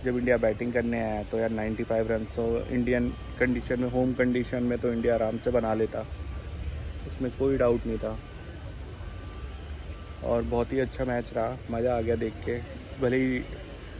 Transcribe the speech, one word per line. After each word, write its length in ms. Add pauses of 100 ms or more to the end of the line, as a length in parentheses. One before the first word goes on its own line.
जब 120
इंडिया 200
बैटिंग 360
करने 280
आया 220
तो 160
यार 120
नाइंटी 340
फ़ाइव 280
रन 120
तो 420
Indian 440
condition 720
में, 100
home 240
condition 480
में 160
तो 140
इंडिया 220
आराम 240
से 120
बना 240
लेता, 260 (1040)
उसमें 320
कोई 180
डाउट 300
नहीं 120
था। 200 (2000)
और 180
बहुत 300
ही 60
अच्छा 260
match 280
रहा, 240 (140)
मज़ा 280
आ 20
गया 160
देख 180 (140)
के। 120 (400)
भले 160
ही 220 (600)